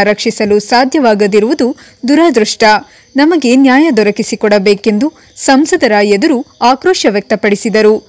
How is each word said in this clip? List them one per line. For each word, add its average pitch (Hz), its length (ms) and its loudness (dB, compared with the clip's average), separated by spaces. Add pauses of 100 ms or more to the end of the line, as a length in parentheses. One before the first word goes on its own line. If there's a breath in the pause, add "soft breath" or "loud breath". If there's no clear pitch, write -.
ರಕ್ಷಿಸಲು 208 560 -2
ಸಾಧ್ಯವಾಗದಿರುವುದು 240 1160 0 (300 loud breath)
ದುರದೃಷ್ಟ. 285 560 0 (520 soft breath)
ನಮಗೆ 277 400 2
ನ್ಯಾಯ 277 420 2
ದೊರಕಿಸಿಕೊಡಬೇಕೆಂದು 208 1160 -2 (240 soft breath)
ಸಂಸದರ 277 540 0 (120)
ಎದುರು 233 420 0 (160)
ಆಕ್ರೋಶ 277 480 0
ವ್ಯಕ್ತಪಡಿಸಿದರು. 214 1000 -2